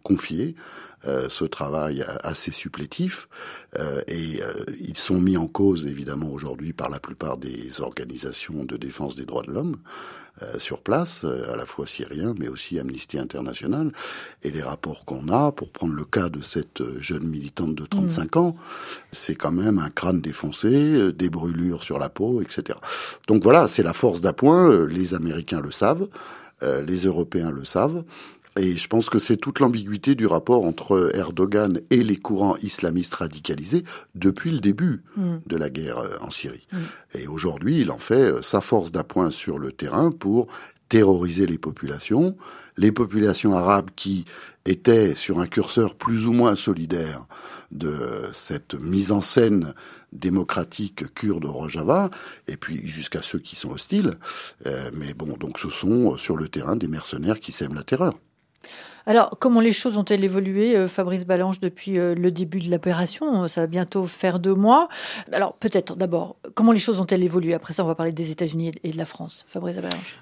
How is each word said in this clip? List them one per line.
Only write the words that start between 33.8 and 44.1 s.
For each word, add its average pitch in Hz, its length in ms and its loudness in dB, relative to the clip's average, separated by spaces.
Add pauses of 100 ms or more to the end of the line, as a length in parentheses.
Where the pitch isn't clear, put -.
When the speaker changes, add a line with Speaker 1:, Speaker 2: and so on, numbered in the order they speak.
Speaker 1:
depuis 98 380 0
le 156 80 0
début 107 440 2 (120)
Speaker 2:
Mm. 175 220 -2 (100)
Speaker 1:
de 175 80 -4
la 76 140 -2
guerre, - 300 -8
euh, - 200 -6
en - 100 -10
Syrie. - 400 -10
Speaker 2:
Mm. 185 80 -8 (400)
Speaker 1:
Et - 120 -10
aujourd'hui, 87 500 0
il 92 120 2
en - 60 -6
fait, 123 320 4
euh, 67 120 0
sa - 180 2
force 92 320 2
d'appoint 85 400 0
sur - 260 -6
le 73 140 -6
terrain 120 400 0
pour 113 360 2 (420)
terroriser 92 580 6
les 82 100 0
populations, 80 800 0 (400)
les 104 160 6
populations 104 640 2
arabes 92 420 4
qui 95 300 -4 (400)